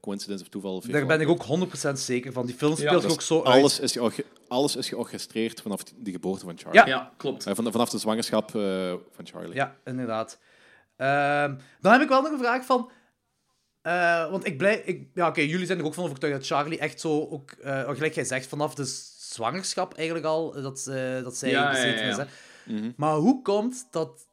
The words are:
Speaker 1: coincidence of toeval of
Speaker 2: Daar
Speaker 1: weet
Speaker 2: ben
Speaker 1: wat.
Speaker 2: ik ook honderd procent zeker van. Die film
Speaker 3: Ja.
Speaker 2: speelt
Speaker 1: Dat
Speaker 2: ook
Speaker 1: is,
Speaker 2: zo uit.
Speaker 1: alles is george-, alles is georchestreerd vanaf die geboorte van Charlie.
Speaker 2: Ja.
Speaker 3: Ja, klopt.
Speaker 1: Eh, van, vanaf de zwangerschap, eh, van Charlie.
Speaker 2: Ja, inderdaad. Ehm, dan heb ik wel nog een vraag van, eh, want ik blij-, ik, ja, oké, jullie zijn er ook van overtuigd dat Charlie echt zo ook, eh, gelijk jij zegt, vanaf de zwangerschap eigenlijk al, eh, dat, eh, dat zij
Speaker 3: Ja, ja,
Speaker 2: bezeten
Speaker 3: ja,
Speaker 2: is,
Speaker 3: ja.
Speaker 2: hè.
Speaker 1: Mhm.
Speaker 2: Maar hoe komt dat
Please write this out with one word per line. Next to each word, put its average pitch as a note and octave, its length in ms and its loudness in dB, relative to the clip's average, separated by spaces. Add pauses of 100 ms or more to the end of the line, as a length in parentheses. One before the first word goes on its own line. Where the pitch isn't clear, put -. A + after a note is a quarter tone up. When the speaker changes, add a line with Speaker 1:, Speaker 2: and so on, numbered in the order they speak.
Speaker 1:
coincidence G2 420 -8
of - 60 -20
toeval F#2+ 260 -6
of F#2 80 -6
Speaker 2:
Daar B2 80 -8
Speaker 1:
weet C#3 160 0
Speaker 2:
ben D#3 100 4
Speaker 1:
wat. D#3 100 2
Speaker 2:
ik D#3+ 60 6
ook - 100 0
honderd F3+ 260 0
procent C#3 300 -4
zeker B2+ 340 -2
van. B2+ 120 -4
Die B2 100 -8
film D3 160 2
Speaker 3:
Ja. D#3 60 0
Speaker 2:
speelt D3+ 240 4
Speaker 1:
Dat E3 100 2
Speaker 2:
ook D#3 80 0
Speaker 1:
is, - 80 -6
Speaker 2:
zo E3 160 4
uit. - 20 0 (100)
Speaker 1:
alles C#3 240 8
is C3+ 120 -2
george-, A#2+ 340 0 (220)
alles C3+ 280 0
is B2+ 140 -6
georchestreerd A2+ 720 -6
vanaf G2 220 -6 (120)
die F#2+ 180 -8
geboorte F#2 320 -6
van E2 120 -10
Charlie. E2 220 6
Speaker 2:
Ja. - 80 10
Speaker 3:
Ja, C3 300 -4
klopt. - 280 -6
Speaker 1:
Eh, G2+ 100 -2
van, A#2 160 0
vanaf A#2 180 2
de A2+ 80 -4
zwangerschap, - 580 -2
eh, F#2+ 380 -2 (180)
van E2+ 160 -18
Charlie. E2+ 280 -12
Speaker 2:
Ja, C3+ 200 -4 (100)
inderdaad. A#2 540 -6 (580)
Ehm, C#3+ 580 0 (260)
dan F#3+ 100 6
heb B3+ 100 10
ik D4+ 80 2
wel C4 120 6
nog D4+ 100 -2
een D4 80 -4
vraag B3 260 0
van, B3 260 0 (920)
eh, E3+ 500 2
want F#3+ 140 -4
ik E3+ 120 -4
blij-, G3 280 4
ik, C#3 280 -6
ja, F3 140 2
oké, D#3+ 140 0
jullie E3+ 240 0
zijn E3+ 140 -2
er D3 60 -2
ook D#3 80 -2
van F3+ 100 -6
overtuigd D3 340 -4
dat C3+ 80 -8
Charlie D3+ 340 0
echt D3+ 220 -4
zo D#3 300 0
ook, C#3+ 200 -12
eh, C3+ 380 -6
gelijk D3 260 -2
jij D3+ 100 -2
zegt, B2+ 220 -4
vanaf D3 280 -4
de C3+ 100 -6 (340)
zwangerschap - 720 -4
eigenlijk E3 340 -4
al, D#3+ 280 -2
eh, C#3 80 -8
dat, C3 240 -10
eh, C3 360 -4
dat B2 140 -10
zij C3 120 -2
Speaker 3:
Ja, C#3 140 4
ja, C#3+ 60 2
Speaker 2:
bezeten A#2 360 0
Speaker 3:
ja, G#2+ 40 0
Speaker 2:
is, G2+ 60 0
Speaker 3:
ja. - 120 -4 (380)
Speaker 2:
hè. A#2 80 -8
Speaker 1:
Mhm. A2 220 -4
Speaker 2:
Maar D#3 200 0
hoe D#3 260 4
komt G#3+ 500 -2
dat - 420 -6